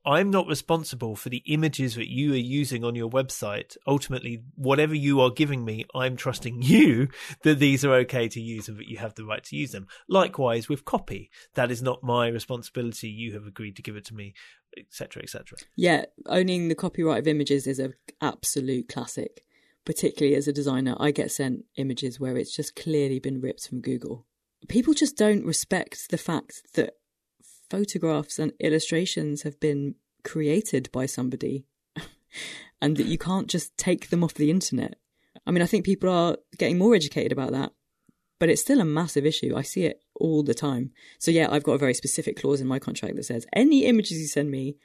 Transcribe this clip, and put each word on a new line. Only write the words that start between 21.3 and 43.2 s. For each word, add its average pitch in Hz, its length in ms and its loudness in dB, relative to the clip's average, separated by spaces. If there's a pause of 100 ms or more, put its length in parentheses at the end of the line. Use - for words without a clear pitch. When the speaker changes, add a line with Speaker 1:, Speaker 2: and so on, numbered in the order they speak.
Speaker 2:
sent - 340 -4 (100)
images 131 440 -6
where 127 180 -4
it's - 180 -6
just - 200 -8
clearly 143 440 0
been 135 220 -4
ripped - 260 -8
from 127 140 -8
Google. 123 460 -6 (400)
People 247 260 2
just - 240 0
don't 208 260 4
respect - 680 -4
the 170 80 -2
fact - 420 -6 (140)
that - 220 0 (720)
photographs 160 680 -2
and 156 220 -2
illustrations 160 840 -2
have 147 180 -10
been 143 360 -2 (280)
created 156 680 0
by 127 160 -2
somebody 135 580 -6 (300)
<laughs> - 840 -16
and 147 160 2
that - 100 0
you 165 100 0
can't 185 300 -2
just - 280 -4
take - 360 -2
them 175 120 2
off 160 120 -2
the 151 160 2
internet. - 480 -2 (480)
I - 40 0
mean, 175 120 4
I - 20 6
think 185 180 2
people 190 280 4
are 170 260 4 (220)
getting 170 180 2
more 208 160 8
educated 147 380 2
about 131 200 -2
that, 135 200 -2 (640)
but 170 120 4
it's - 120 4
still 269 200 4
a 180 40 4
massive 151 400 0
issue. 147 300 0
I 139 80 -2
see 180 220 -2
it - 140 -2 (140)
all 156 300 2
the 131 100 0
time. 131 380 -2 (260)
So - 140 2
yeah, 160 180 4
I've 147 140 0
got 151 100 2
a 135 60 2
very 135 160 2
specific - 440 -4
clause 139 220 0
in 131 60 -2
my 131 100 0
contract - 380 -6
that - 100 -8